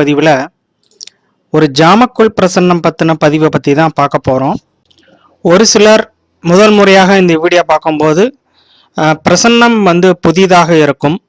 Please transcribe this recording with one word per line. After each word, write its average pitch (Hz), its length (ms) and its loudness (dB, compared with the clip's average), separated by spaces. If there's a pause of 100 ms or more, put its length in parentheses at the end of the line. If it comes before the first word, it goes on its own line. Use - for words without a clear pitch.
பதிவுல 147 460 0 (1040)
ஒரு 156 280 0
ஜாமக்கோள் 214 640 0
பிரசன்னம் 180 400 0
பத்தின 165 360 -4
பதிவை 156 320 0
பத்தி 143 240 -2
தான் 156 200 0
பார்க்க 143 240 -4 (120)
போறோம். 131 240 -4 (880)
ஒரு 190 240 2
சிலர் 214 480 0 (260)
முதல் 190 300 2
முறையாக 196 480 2
இந்த 180 160 0
வீடியோ 170 280 0
பார்க்கும்போது, 156 760 -2 (600)
அஹ், 156 180 -2 (140)
பிரசன்னம் 233 540 0
வந்து 180 360 0
புதிதாக 170 600 0
இருக்கும். 147 500 -2